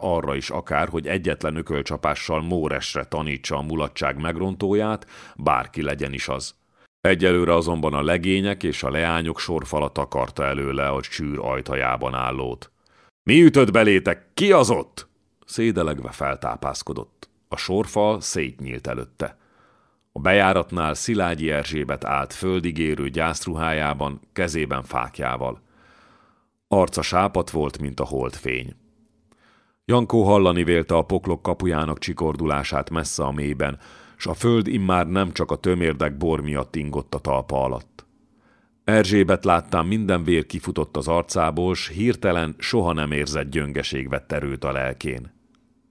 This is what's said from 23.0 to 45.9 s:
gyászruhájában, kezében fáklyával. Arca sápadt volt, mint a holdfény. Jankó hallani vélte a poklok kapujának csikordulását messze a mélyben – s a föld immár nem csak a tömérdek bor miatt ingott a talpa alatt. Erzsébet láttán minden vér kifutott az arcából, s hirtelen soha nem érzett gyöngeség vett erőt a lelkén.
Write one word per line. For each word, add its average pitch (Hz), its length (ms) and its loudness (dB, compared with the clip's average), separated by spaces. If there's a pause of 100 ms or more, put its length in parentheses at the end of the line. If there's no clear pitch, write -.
gyászruhájában, 78 1120 -2 (120)
kezében 76 500 -2
fáklyával. 64 800 -6 (1080)
Arca 90 340 4
sápadt 90 480 0
volt, 76 280 -2
mint 69 220 -6
a 69 40 -2
holdfény. 64 720 -6 (1120)
Jankó 117 380 4
hallani 92 420 6
vélte 82 320 2
a 82 60 6
poklok 90 400 -2
kapujának 80 560 0
csikordulását 73 920 -2
messze 80 340 -2
a 69 80 -2
mélyben – 71 460 -2 (380)
s - 100 -10
a 85 80 -4
föld 117 320 2
immár 92 400 2
nem 90 260 0
csak - 180 -4
a 76 60 0
tömérdek 78 600 0
bor 78 240 0
miatt 71 360 -4
ingott 73 380 -6
a 71 40 -6
talpa 67 460 -2
alatt. 64 420 -8 (800)
Erzsébet 98 600 4
láttán 85 420 2
minden 95 380 0
vér 80 220 2
kifutott 80 500 -4
az 71 120 -2
arcából, 85 680 0
s - 140 -6
hirtelen 87 680 0
soha 90 340 0
nem 76 200 0
érzett 73 380 -2
gyöngeség 71 580 -4
vett 71 240 -4
erőt 69 320 -4
a 69 80 -2
lelkén. 65 600 -6 (580)